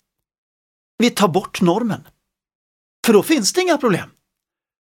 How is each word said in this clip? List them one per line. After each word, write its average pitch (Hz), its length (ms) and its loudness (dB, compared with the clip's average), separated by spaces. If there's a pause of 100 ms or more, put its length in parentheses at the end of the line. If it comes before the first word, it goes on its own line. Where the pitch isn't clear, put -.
(1000)
Vi 233 120 2
tar 208 180 0
bort 170 320 -4
normen. 190 480 -2 (1000)
För 233 60 4
då 202 100 6
finns 277 300 0
det 359 80 -2
inga 349 180 0
problem. 208 320 -2 (760)